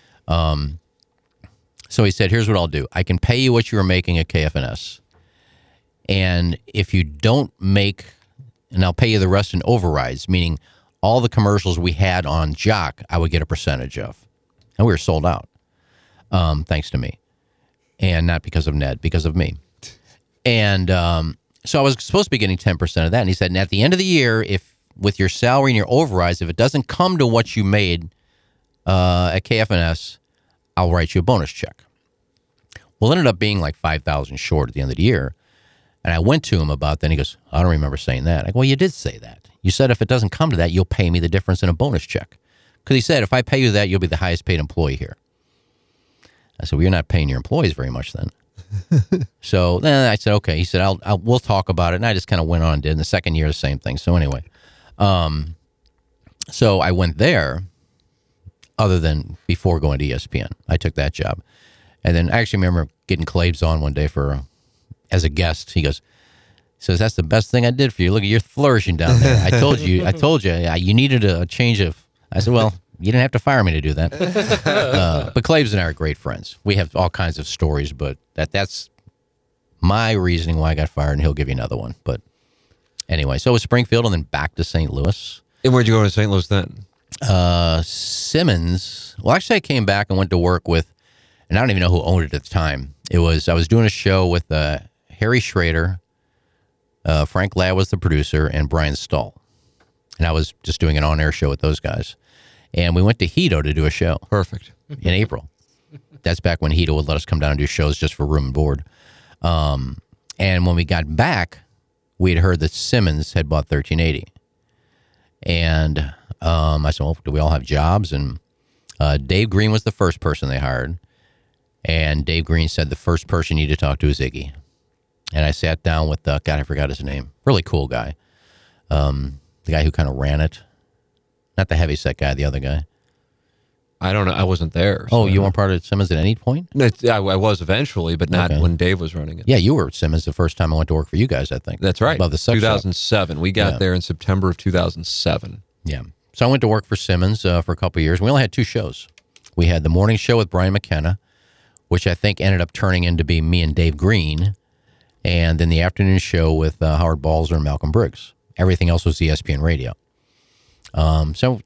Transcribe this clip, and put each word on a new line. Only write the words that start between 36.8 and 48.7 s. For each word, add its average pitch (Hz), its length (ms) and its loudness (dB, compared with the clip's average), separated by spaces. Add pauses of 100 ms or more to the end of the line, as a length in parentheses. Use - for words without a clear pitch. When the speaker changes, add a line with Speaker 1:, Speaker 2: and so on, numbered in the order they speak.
Speaker 1:
that. 76 80 -2
And 80 60 2
he 76 40 0
goes, - 200 -4 (140)
"I 82 100 0
don't 90 100 4
remember 73 260 0
saying 64 280 -4
that." 80 200 0
I - 60 -6
go, 113 80 0
"Well, 131 60 4
you 135 100 4
did 180 180 0
say - 260 -10
that. 113 280 -20 (140)
You 95 100 2
said 135 180 4
if 120 120 2
it 107 60 -2
doesn't 117 220 2
come 160 220 0
to 101 60 0
that, 82 140 2
you'll 92 140 2
pay 92 240 0
me 87 100 2
the 82 100 0
difference 92 340 0
in 92 60 2
a 87 40 2
bonus 92 300 -2
check." - 340 -8 (460)
'Cause - 120 0
he 127 60 4
said, 143 220 2
"If - 100 -2
I 127 80 2
pay 135 180 0
you 123 120 4
that, 101 180 2
you'll 95 100 2
be 90 60 -2
the 85 120 0
highest 85 280 -2
paid 87 140 0
employee 76 380 -2
here." - 180 -10 (1400)
I - 60 -10
said, - 100 -4
"Well, 73 80 2
you're 92 80 4
not 87 160 0
paying 78 220 0
your 65 80 -2
employees 98 360 -2
very 65 160 -6
much 62 240 -10
then." - 160 -6 (1000)